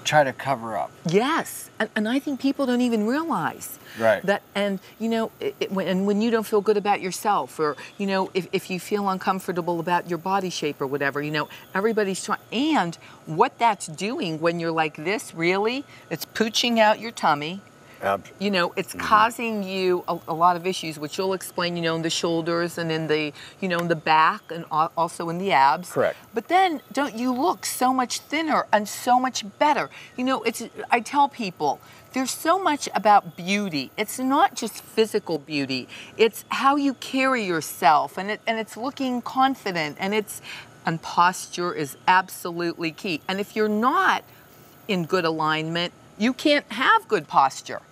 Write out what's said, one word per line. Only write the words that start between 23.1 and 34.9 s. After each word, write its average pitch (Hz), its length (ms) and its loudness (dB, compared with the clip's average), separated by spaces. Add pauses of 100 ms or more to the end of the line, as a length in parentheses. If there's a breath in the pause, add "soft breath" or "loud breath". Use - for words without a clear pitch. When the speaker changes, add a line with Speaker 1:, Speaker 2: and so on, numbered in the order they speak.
Speaker 2:
you 190 80 -2
know, 170 100 0
in 170 100 -2
the 165 80 2
back 160 540 4
and 165 220 -8
al-, 160 240 2
also 170 340 -2
in 170 80 -4
the 190 140 0
abs. 147 400 4
Speaker 1:
Correct. 98 240 2 (180)
Speaker 2:
But 233 140 -6
then 349 340 2 (100)
don't 269 220 -2
you 247 180 -2
look 269 320 0
so 254 300 0
much 247 240 -2
thinner 285 540 0
and 208 160 4
so 247 320 2
much 254 240 -4 (160)
better? 254 280 2 (300 loud breath)
You 254 60 -2
know, 262 180 0
it's, 233 220 -4 (260)
I 240 100 4
tell 285 300 2
people, 160 500 -4 (320 loud breath)
there's 254 180 -2
so 349 320 0
much 302 320 -2
about 196 440 4
beauty. 180 580 -2
It's - 220 -4
not 262 360 2
just - 280 -8
physical 208 560 -2